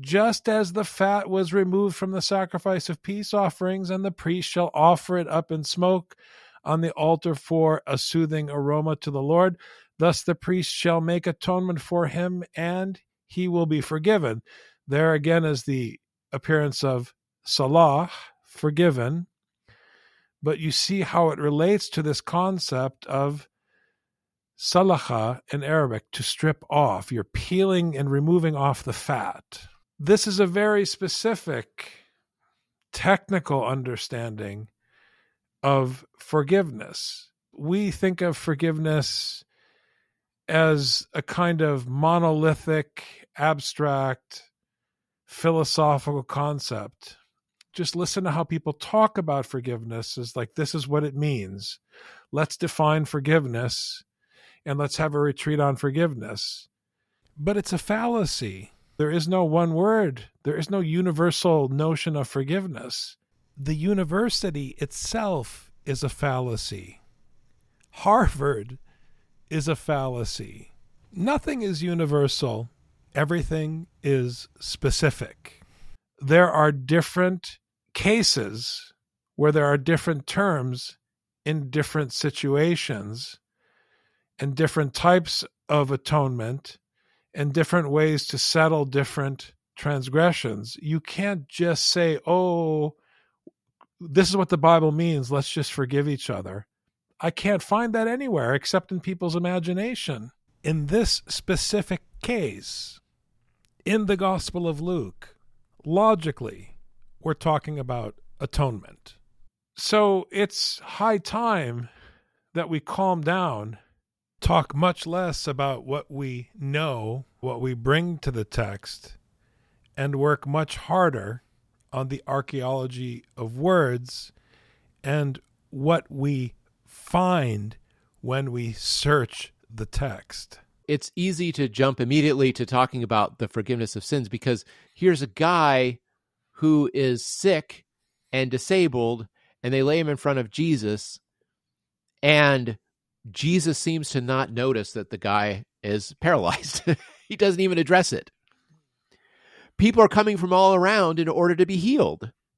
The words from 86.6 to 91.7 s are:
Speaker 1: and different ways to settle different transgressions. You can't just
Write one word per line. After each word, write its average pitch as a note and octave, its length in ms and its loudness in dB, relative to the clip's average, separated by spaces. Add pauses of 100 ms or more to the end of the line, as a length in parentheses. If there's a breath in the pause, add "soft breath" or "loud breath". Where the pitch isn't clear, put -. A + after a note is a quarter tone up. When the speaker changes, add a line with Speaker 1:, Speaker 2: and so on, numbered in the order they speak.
Speaker 1:
and C#3+ 180 -2
different D#3+ 380 0
ways D#3 360 2
to B2+ 120 -6
settle D#3+ 480 2
different C#3 680 -4 (240)
transgressions. C3 1040 0
You D#3 200 -2
can't F#3+ 480 -4
just E3+ 380 0